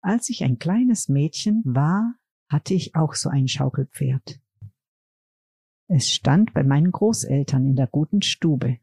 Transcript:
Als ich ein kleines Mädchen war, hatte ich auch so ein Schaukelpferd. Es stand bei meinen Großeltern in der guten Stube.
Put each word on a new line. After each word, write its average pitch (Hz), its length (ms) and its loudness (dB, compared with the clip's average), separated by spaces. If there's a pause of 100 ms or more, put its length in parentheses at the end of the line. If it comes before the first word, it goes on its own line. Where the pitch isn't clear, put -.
Als 214 260 -2
ich 226 140 -4
ein 127 160 0
kleines 226 500 0
Mädchen 160 560 0
war, 170 480 0 (340)
hatte 151 280 -2
ich - 180 -4
auch 156 220 0
so - 140 -4
ein 135 180 2
Schaukelpferd. 135 920 -4 (1500)
Es 151 220 2
stand 180 420 2
bei 143 100 0
meinen 147 280 4
Großeltern 139 760 0
in 135 100 2
der 135 120 0
guten 196 340 0
Stube. 127 600 -2